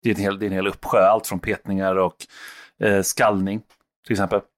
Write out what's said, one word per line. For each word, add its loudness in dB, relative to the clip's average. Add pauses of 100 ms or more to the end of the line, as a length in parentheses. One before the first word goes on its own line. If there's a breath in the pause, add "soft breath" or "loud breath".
Det 0
är 2
en -6
hel, -2
det -4
är -2
en -2
hel -2
uppsjö, 2
allt 2
från -6
petningar -2
och, 0 (680 loud breath)
eh, 4
skallning 0 (460)
till -4
exempel. 0 (180)